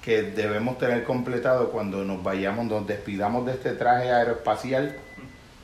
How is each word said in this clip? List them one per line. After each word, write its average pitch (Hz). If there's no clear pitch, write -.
que 110
debemos 107
tener 120
completado 123
cuando 98
nos 95
vayamos, 98
nos 107
despidamos 104
de 131
este 127
traje 120
aeroespacial, 123